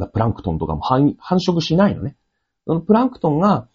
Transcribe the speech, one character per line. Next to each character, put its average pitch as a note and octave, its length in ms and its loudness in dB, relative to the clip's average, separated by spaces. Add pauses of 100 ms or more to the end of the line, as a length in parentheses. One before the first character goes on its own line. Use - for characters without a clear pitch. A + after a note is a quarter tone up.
(120)
プ - 60 -4
ラ A2+ 80 2
ン A2 80 0
ク - 80 -18
ト F2 100 -2
ン D#2+ 60 -2
と D#2+ 80 -4
か D#2+ 100 -4
も D2+ 60 -8
繁-、 C3+ 360 2
繁 - 200 -2
殖 F3 220 0
し D#3+ 160 -2
な G3+ 140 4
い G3 60 -4
の - 60 -10
ね。 B2 140 -8 (500)
そ - 60 -2
の E3 80 -2
プ E3+ 140 2
ラ A#3 100 4
ン B3+ 60 -2
ク - 100 -20
ト E3 100 0
ン D3 80 0
が F3+ 360 0